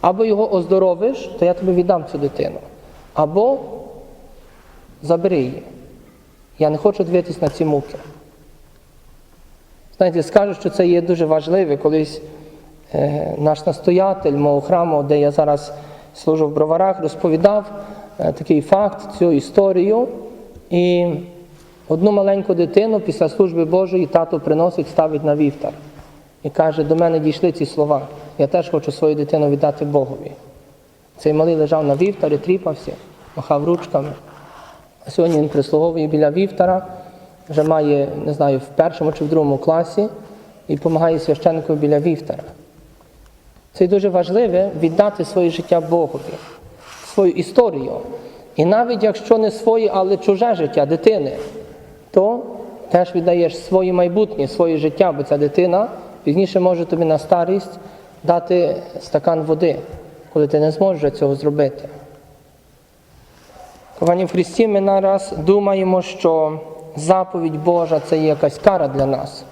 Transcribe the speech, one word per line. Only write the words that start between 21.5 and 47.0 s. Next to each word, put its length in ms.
одну 240
маленьку 420
дитину 460
після 280
служби 360
Божої 420
тато 340
приносить, 480
ставить 360
на 120
вівтар. 360
І 80
каже: 340
«До 120
мене 220
дійшли 340
ці 140
слова. 340
Я 80
теж 240
хочу 220
свою 220
дитину 360
віддати 340
Богові». 480
Цей 160
малий 220
лежав 300
на 100
вівтарі, 440
тріпався, 540
махав 280
ручками. 440
А 40
сьогодні 280
він 100
прислуговує 580
біля 240
вівтара, 560
вже 140
має, 460
не 80
знаю, 260
в 180
першому 360
чи 120
в 40
другому 300
класі, 500
і 80
помагає 420
священнику 560
біля 240
вівтара. 440
Це 140
дуже 220
важливе, 640
віддати 440
своє 260
життя 300
Богові, 540